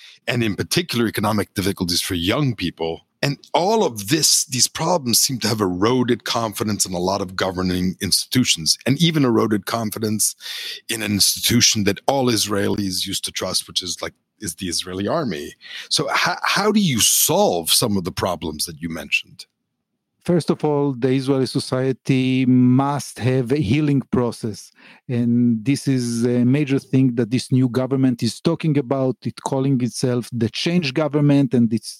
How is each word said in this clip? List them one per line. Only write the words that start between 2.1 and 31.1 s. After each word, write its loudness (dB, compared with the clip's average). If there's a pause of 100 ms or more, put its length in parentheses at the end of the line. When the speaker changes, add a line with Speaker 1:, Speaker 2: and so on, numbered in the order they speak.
Speaker 1:
young 0
people. -6 (200)
And 0 (160)
all 2
of -4
this, 2
these 0
problems 0
seem -2
to -2
have 0
eroded 2
confidence -2
in -6
a -2
lot 0
of -8
governing -2
institutions, 0
and 2
even 2
eroded 2
confidence -4 (540)
in -6
an -2
institution 2
that 0
all 2
Israelis -2
used -6
to -8
trust, -6
which -4
is, -8
like, -8 (240)
is -8
the -6
Israeli -4
army. -4 (380)
So -2
how, -2
how 0
do 4
you 2
solve 2
some 2
of -2
the -4 (120)
problems -4
that -10
you -6
mentioned? -6 (800)
Speaker 2:
First 2
of -2
all, 2
the 0
Israeli 2
society 0
must 2
have 0
a 2
healing 2 (100)
process. -2 (380)
And 2
this 0
is 0
a 2
major 2
thing 2
that 0
this -2
new 2
government 0
is -2
talking 0
about. 0
It -8
calling 0
itself -2
the 0
change 0
government, 2